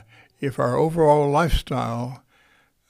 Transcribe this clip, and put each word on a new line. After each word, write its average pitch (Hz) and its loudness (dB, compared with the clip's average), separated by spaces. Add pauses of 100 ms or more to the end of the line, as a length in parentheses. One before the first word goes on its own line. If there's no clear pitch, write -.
(400)
if 139 -6
our 123 0
overall 151 2
lifestyle, 127 -2 (640)